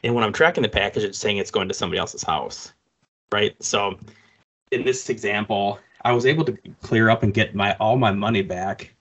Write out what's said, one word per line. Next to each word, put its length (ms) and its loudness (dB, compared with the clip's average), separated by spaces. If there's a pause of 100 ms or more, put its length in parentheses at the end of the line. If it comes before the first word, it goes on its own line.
And 120 0
when 80 2
I'm 100 0
tracking 300 2
the 60 2
package, 340 0
it's 140 -6
saying 200 -2
it's 140 -4
going 160 0
to 60 -6
somebody 260 -4
else's 240 -6
house, 500 -4 (600)
right? 280 0
So 360 -2 (720)
in 140 -2
this 240 -2
example, 720 -2 (240)
I 100 2
was 120 2
able 200 4
to 120 -4 (240)
clear 280 4
up 120 4
and 120 2
get 200 0
my, 220 0
all 220 2
my 140 4
money 320 0
back 580 -6